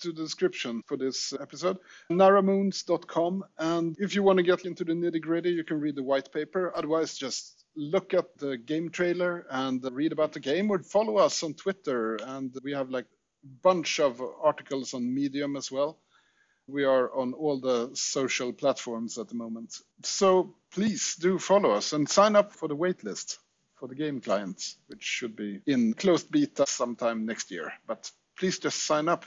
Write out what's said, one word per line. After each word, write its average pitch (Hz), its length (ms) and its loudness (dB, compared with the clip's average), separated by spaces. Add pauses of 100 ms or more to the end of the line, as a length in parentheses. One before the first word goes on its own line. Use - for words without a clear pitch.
to 175 100 -8
the 160 100 -8
description 151 640 -4
for 139 120 -6
this 131 340 -4
episode, 151 460 -6 (320)
narrowmoons 190 760 6
dot 170 220 -2
com. 180 380 -2 (140)
And 165 400 -2
if 196 160 -2
you 202 80 2
wanna 190 200 8
get 180 240 2
into 175 180 -6
the 165 80 -2
nitty-gritty, 170 580 -2
you 165 140 -2
can 156 160 -4
read 147 160 -2
the 139 60 -4
white 135 300 0
paper. 160 440 -4
Otherwise, 160 400 -2
just - 480 -10 (100)
look 160 380 -2
at 180 240 0
the 139 220 -6
game 151 320 -4
trailer 175 600 -2
and 131 320 -2 (100)
read 147 200 -2
about 151 220 0
the 156 60 -8
game, 170 300 0
or 196 100 2
follow 214 360 0
us 160 260 4
on 156 120 -4
Twitter. 123 640 -2
And 131 460 -8
we 139 100 -6
have, 135 180 -4
like, 127 160 -6
a - 400 -20 (160)
bunch 180 360 2
of 131 220 2 (220)
articles 139 500 -2
on 123 220 -4
Medium 139 420 -2
as 135 160 -10
well. 143 260 -2 (680)
We 143 180 -2
are 131 320 4
on 127 160 0
all 147 260 0
the 127 360 0
social 127 580 -2
platforms 117 640 -2
at 110 120 -8
the 117 60 -12
moment. 113 400 -10 (280)
So 185 520 2 (160)
please 196 460 -2
do 175 220 0
follow 185 320 4
us 104 240 0
and 151 120 2
sign 208 300 6
up 208 160 4
for - 160 -6
the 147 80 -4
waitlist 180 600 -4 (360)
for 131 140 -14
the 131 80 -16
game 143 240 -4
client, 98 560 -4 (100)
which - 160 -20
should 117 320 -6
be 104 320 -6
in 120 280 4
closed 175 360 2
beta 143 380 2
sometime 117 580 -2
next 110 240 -6
year. 85 220 -8 (120)
But - 280 -10 (260)
please 185 220 -2
just - 240 -2
sign 151 240 2
up, 170 180 0